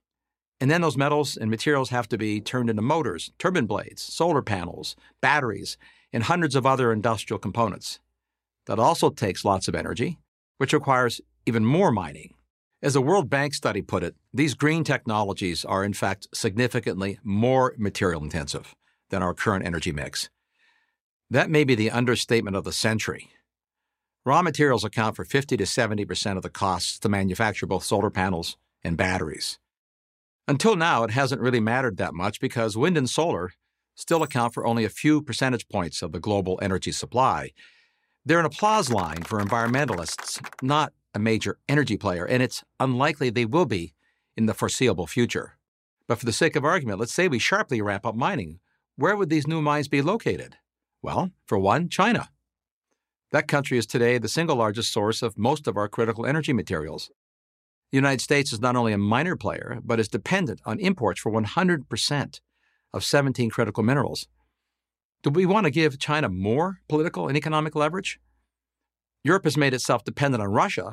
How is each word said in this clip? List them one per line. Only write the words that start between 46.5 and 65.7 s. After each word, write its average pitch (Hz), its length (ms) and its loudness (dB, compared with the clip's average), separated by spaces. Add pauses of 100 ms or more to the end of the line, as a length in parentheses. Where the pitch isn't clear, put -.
of 131 80 0
argument, 139 340 -2
let's 117 160 -4
say 180 140 2
we 135 100 0
sharply 190 420 0
ramp 101 240 -2
up 110 120 -4
mining. 117 420 -4 (380)
Where 190 200 2
would 190 140 0
these 151 160 2
new 160 160 -2
mines 147 240 0
be 139 160 2
located? 143 540 -4 (460)
Well, 120 280 -2 (160)
for 107 120 0
one, 113 300 2
China. 202 400 0 (1040)
That 123 160 2
country 139 300 2
is 113 80 2
today 123 320 4
the 113 100 -2
single 160 280 0
largest 110 360 0
source 107 300 0
of 117 160 -4
most 143 280 0
of 104 100 -2
our 104 120 -2
critical 113 380 -2
energy 151 260 0
materials. 78 580 -4 (800)
The 135 60 0
United 135 240 2
States 143 320 0
is 110 80 -8
not 123 160 2
only 113 160 2
a 104 60 0
minor 120 360 2
player, 110 480 -6
but 117 160 0
is 110 100 0
dependent 123 560 -2
on 110 140 -4
imports 180 400 0
for - 120 -4
one 110 140 0
hundred 170 440 0
percent - 520 -4 (520)
of 95 100 -6
seventeen 131 480 2
critical 110 320 0
minerals. 110 460 0 (920)
Do 147 80 0
we 180 160 4
want 196 180 4
to 165 60 2